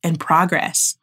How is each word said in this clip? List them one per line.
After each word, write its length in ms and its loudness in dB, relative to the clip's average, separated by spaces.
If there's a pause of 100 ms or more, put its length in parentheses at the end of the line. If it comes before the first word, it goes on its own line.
and 160 0
progress. 840 0